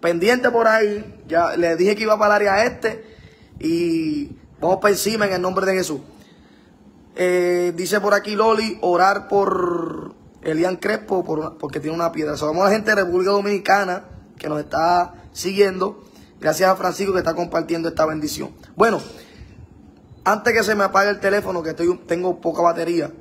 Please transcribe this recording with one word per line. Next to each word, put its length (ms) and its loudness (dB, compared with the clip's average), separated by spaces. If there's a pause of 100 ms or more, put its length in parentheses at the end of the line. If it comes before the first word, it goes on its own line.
pendiente 480 2
por 180 2
ahí, 580 0
ya 300 0
le 200 2
dije 200 2
que 60 -6
iba 160 2
para 180 4
el 100 2
área 200 2
este, 500 -6 (420)
y 800 -2 (240)
vamos 220 2
para 100 4
encima 340 0
en 60 0
el 80 -2
nombre 240 -2
de 80 2
Jesús. 280 -2 (1160)
Eh, 580 2
dice 280 -2
por 100 2
aquí 240 0
Loli, 460 2
"Orar 460 2
por 840 -2 (280)
Elian 340 0
Crespo, 480 -4
por, 320 -6
porque 240 -8
tiene 160 -6
una 160 -2
piedra." 240 -4
Saludamos 300 0
a 20 6
la 60 4
gente 160 0
de 120 4
República 280 0
Dominicana 760 0 (320)
que 140 -10
nos 100 -4
está 540 0 (180)
siguiendo. 720 0 (340)
Gracias 300 2
a 80 4
Francisco 380 -2
que 60 2
está 140 -2
compartiendo 540 -4
esta 160 0
bendición. 460 -6 (260)
Bueno, 240 2 (1200)
antes 280 2
que 100 2
se 120 0
me 100 0
apague 240 2
el 120 -2
teléfono, 420 0
que 80 -6
estoy, 260 0 (100)
tengo 320 -2
poca 220 -4
batería 500 0 (100)